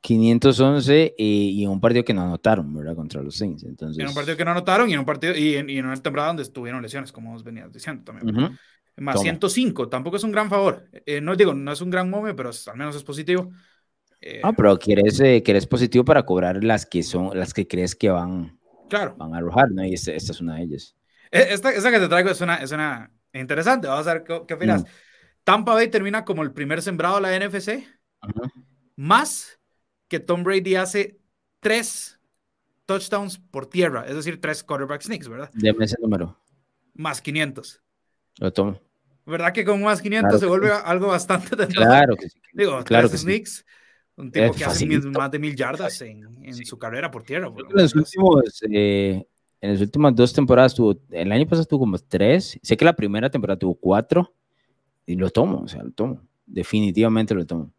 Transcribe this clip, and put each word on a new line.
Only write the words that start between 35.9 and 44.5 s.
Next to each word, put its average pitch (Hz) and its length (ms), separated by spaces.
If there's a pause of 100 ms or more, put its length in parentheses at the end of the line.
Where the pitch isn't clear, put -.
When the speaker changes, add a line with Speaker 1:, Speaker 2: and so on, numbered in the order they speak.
Speaker 1:
número. 92 380 (560)
Speaker 2:
Más 156 260
quinientos. 143 600 (560)
Speaker 1:
Lo 95 140
tomo. 98 280 (460)
Speaker 2:
¿Verdad 170 260
que 220 120
con 202 180
más 208 180
quinientos 208 280
Speaker 1:
Claro 202 100
Speaker 2:
se 196 60
Speaker 1:
que 180 60
Speaker 2:
vuelve 196 180
Speaker 1:
sí. 208 160
Speaker 2:
algo 185 240
bastante 180 480
tentador? 180 320
Speaker 1:
Claro 127 280
que 90 120
sí. - 100 (140)
Speaker 2:
Digo, 151 320
Speaker 1:
Claro 117 240
Speaker 2:
tres - 40
Speaker 1:
que 180 60
sí. 151 60
Speaker 2:
sneaks, 202 420 (500)
un 135 140
tipo 107 140
Speaker 1:
Es 117 120